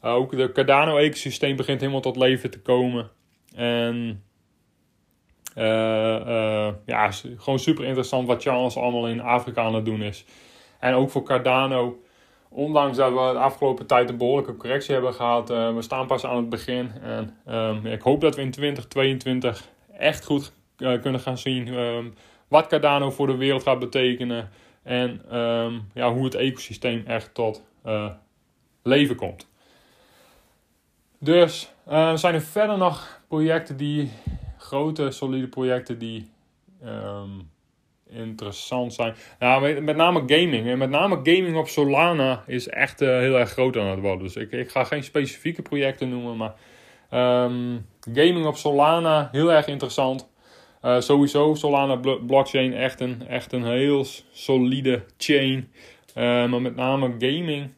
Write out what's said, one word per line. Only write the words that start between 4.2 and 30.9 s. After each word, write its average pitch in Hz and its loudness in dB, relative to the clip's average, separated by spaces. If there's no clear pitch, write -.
eh, 110 0
eh, 104 -4
ja, 107 0
s-, - -12
gewoon 135 -2
super 156 0
interessant 127 -2
wat 120 0
Charles 127 0
allemaal 120 -2
in 113 -4
Afrika 120 -2
aan 113 0
het 110 -2
doen 107 -4
is. 104 -8
En 127 0
ook 135 2
voor 127 -4
Cardano, 127 0
ondanks 143 0
dat 131 4
we 131 2
de 120 -2
afgelopen 131 0
tijd 123 4
een 120 -6
behoorlijke 127 0
correctie 139 -2
hebben 127 0
gehad, 120 0
eh, 117 0
we 117 -4
staan 131 -4
pas 131 -2
aan 127 -2
het 120 -2
begin. 123 -6
En, 110 -8
ehm, 110 -4
ik 113 -6
hoop 123 2
dat 156 4
we 139 -6
in 131 -4
twintig 139 -4
tweeëntwintig 127 -2
echt - -2
goed, 139 -2
eh, 127 -2
kunnen 131 -2
gaan 127 -6
zien, 127 -4
ehm, 120 -4
wat 156 4
Cardano 143 2
voor 139 -2
de 135 0
wereld 135 0
gaat 131 2
betekenen. 123 -2
En, 123 -4
ehm, 117 -2
ja, 123 0
hoe 131 0
het 131 -4
ecosysteem 123 -4
echt 113 -6
tot, 110 -4
eh, 107 -4
leven 143 4
komt. 90 -10